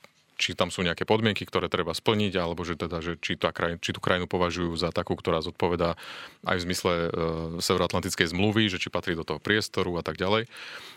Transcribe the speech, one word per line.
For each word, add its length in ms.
či 160
tam 160
sú 160
nejaké 240
podmienky, 400
ktoré 240
treba 240
splniť, 400
alebo 320
že 80
teda, 240
že 160
či 240
tá 80
kraj-, 320
či 160
tú 80
krajinu 240
považujú 480
za 160
takú, 240
ktorá 240
zodpovedá 560
aj 160
v 80
zmysle, 240
e, 160
Severoatlantickej 640
zmluvy, 400
že 80
či 160
patrí 240
do 80
toho 160
priestoru 560
a 80
tak 160
ďalej. 320